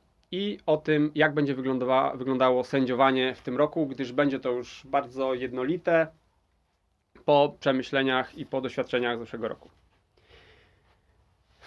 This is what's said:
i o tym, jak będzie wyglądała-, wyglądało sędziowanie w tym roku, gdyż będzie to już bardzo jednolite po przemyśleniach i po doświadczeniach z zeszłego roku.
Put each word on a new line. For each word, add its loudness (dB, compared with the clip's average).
i -4
o 2
tym, 0
jak 4
będzie 0
wyglądała-, 0
wyglądało 2
sędziowanie 2
w -20
tym -8
roku, 0
gdyż -8
będzie 0
to -2
już -8
bardzo -2
jednolite 0
po 4
przemyśleniach -2
i -12
po -6
doświadczeniach -2
z -10
zeszłego -8
roku. -14